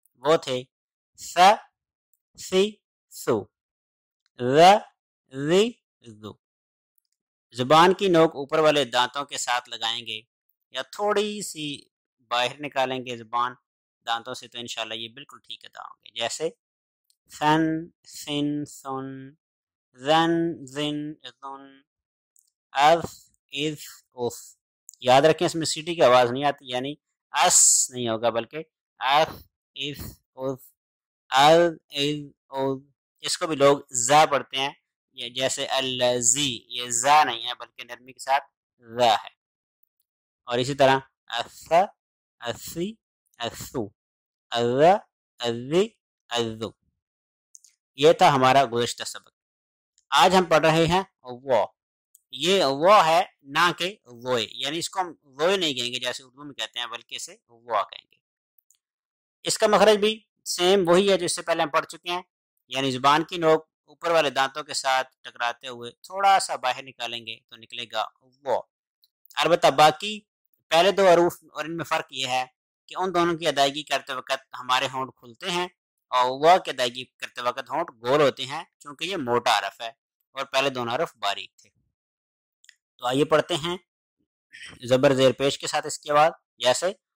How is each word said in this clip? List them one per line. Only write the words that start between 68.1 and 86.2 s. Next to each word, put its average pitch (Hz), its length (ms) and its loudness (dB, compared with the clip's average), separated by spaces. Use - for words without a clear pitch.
वो। 120 120 -2
अलबत्ता 156 360 2
बाकी 156 440 2
पहले 175 220 4
दो 190 140 2
हरूफ 175 380 4
और 151 200 -10
इनमें 165 200 -10
फ़र्क - 280 -6
ये 131 140 -6
है 127 180 -2
कि 151 80 -16
उन 185 140 -4
दोनों 170 260 0
की 165 100 -6
अदायगी 143 380 0
करते 139 280 -6
वक्त 131 320 -8
हमारे 127 340 -2
होंठ 131 220 -8
खुलते 123 380 -16
हैं 180 200 -6
और 127 180 2
वह 170 180 6
की 185 140 -6
अदायगी 127 320 -6
करते - 260 -14
वक्त 123 280 -6
होंठ 151 300 -6
गोल 127 220 0
होते 135 220 0
हैं, 147 220 -12
चूँकि 147 260 -12
ये 190 120 -6
मोटा 120 360 0
हरफ 98 260 -4
है 113 140 -12
और 135 100 -6
पहले 135 260 -2
दोनों 120 220 -6
हरफ 156 260 -4
बारीक 98 360 -8
थे। - 140 -20
तो 123 60 -6
आइए 135 180 2
पढ़ते 156 320 0
हैं 175 220 -6
ज़बर 131 300 4
ज़ेर 131 180 4
पेश 135 240 -2
के 160 100 -14
साथ 151 200 -4
इसके 151 260 -6
बाद, 156 200 4